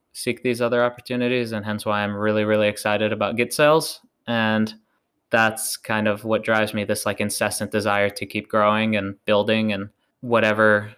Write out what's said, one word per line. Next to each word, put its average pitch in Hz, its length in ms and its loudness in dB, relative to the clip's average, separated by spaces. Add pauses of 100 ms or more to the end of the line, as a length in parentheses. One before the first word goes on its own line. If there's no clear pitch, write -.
(120)
seek - 300 -6
these 120 180 -2
other 120 220 2
opportunities, 123 680 -2
and 104 120 -6
hence 107 220 -6
why 104 160 0
I'm 101 140 -2
really, 107 280 0
really 107 240 2
excited 104 440 0
about 107 240 -2
Get 117 160 -2
Sales. 151 480 2 (260)
And 110 480 0 (560)
that's 113 460 0
kind 110 320 -2
of 104 160 -2
what 110 180 0
drives 110 320 0
me, 107 100 -2
this, 104 220 -4
like, 104 140 -2
incessant 107 500 -4
desire 101 400 0
to 101 160 -10
keep 107 220 -8
growing 107 480 2
and 98 300 -6
building, 107 460 2
and 98 180 -6 (300)
whatever 110 760 2